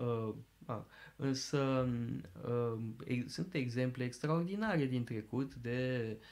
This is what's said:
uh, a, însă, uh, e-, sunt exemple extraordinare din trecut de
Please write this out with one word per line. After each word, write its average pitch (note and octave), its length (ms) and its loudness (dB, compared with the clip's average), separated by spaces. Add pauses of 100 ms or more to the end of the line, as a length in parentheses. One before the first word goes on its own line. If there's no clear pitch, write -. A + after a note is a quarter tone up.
uh, A2+ 320 2 (320)
a, A2 200 -4 (300)
însă, C3+ 720 2 (580)
uh, A#2 360 2 (260)
e-, B2 200 2
sunt - 260 -6
exemple B2+ 500 0
extraordinare E3+ 800 2
din B2+ 180 2
trecut A#2 520 -2
de A#2+ 640 0 (140)